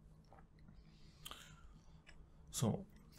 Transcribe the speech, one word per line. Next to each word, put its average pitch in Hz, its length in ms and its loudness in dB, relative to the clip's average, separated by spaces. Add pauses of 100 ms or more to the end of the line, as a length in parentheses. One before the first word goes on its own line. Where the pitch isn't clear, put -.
(2500)
So - 340 10 (340)